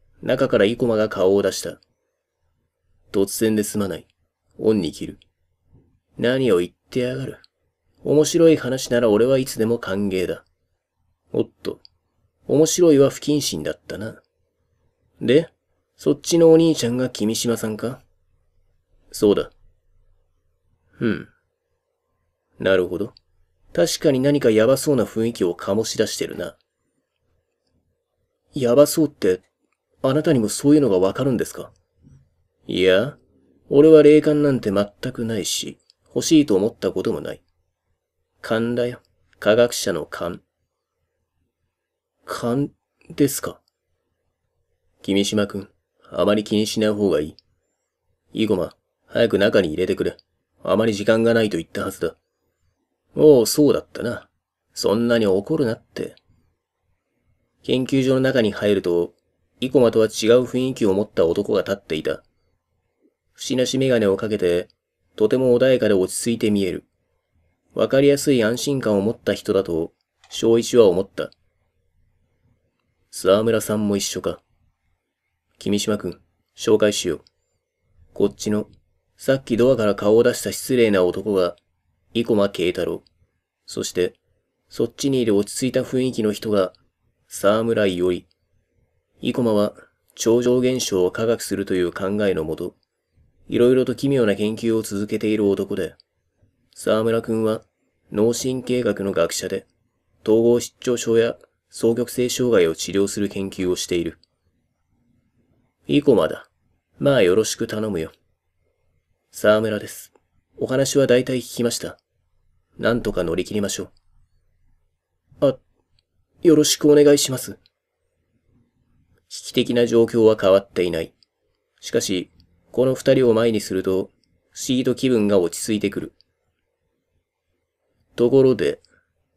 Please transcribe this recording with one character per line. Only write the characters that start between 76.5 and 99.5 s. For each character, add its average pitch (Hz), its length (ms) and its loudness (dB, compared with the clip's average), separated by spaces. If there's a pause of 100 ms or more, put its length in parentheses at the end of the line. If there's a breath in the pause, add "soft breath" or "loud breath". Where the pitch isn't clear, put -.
紹 107 240 0
介 104 140 2
し - 160 -6
よ 78 80 -4
う。 - 60 -16 (920)
こ - 120 0
っ 104 100 -2
ち - 160 -6
の、 104 180 -4 (460)
さ - 200 -2
っ 135 100 -8
き 120 100 -4
ド 120 160 4
ア 127 60 2
か 110 80 0
ら 101 100 0
顔 104 220 2
を 117 60 6
出 120 100 2
し - 80 -10
た 101 100 -6
失 - 240 -6
礼 117 160 4
な 113 140 2
男 104 280 -4
が、 90 220 0 (580)
生 117 100 -4
駒 101 260 0
慶 90 180 -4
太 90 180 -4
郎。 82 180 -8 (600)
そ - 180 -10
し - 80 -10
て、 90 220 -2 (560)
そ - 160 -4
っ 117 80 -10
ち - 160 -4
に 135 100 0
い 120 60 0
る 107 100 0
落 104 180 -2
ち - 140 -4
着 - 20 0
い - 20 -14
た 131 100 -2
雰 127 200 -4
囲 127 100 -2
気 117 120 -6
の 104 80 0
人 107 200 -6
が、 98 200 0 (560)
沢 107 360 0
村 113 240 0
伊 90 140 -2
織。 90 260 -2 (920)
生 123 120 -4
駒 117 200 0
は、 104 220 0 (380 soft breath)
超 120 280 2
常 123 180 2
現 127 260 -2
象 90 200 0
を 90 60 0
科 113 140 -6
学 113 160 -2
す - 140 -8
る 98 100 -6
と 98 80 -4
い 92 80 0
う 87 100 -2
考 98 200 -6 (140)
え 95 80 0
の 80 100 -4
も 80 120 -6
と、 87 200 -10 (720)
い - 100 -4
ろ 120 140 4
い 131 40 4
ろ 127 100 0
と 123 100 -4
奇 139 140 -4
妙 131 160 2
な 101 100 0
研 107 200 -4
究 113 220 -2
を 110 40 -2
続 104 260 -6
け 107 120 -6
て 107 80 -4
い 107 100 0
る 104 100 0
男 98 280 -2
で、 90 200 -8 (800)
沢 - 300 -2
村 113 180 0
君 113 220 -4
は、 110 200 -2 (480)
脳 110 220 0
神 127 300 -6
経 123 200 -2
学 101 200 -2
の 98 80 -4
学 82 220 0
者 - 140 -8
で、 117 200 -8 (580)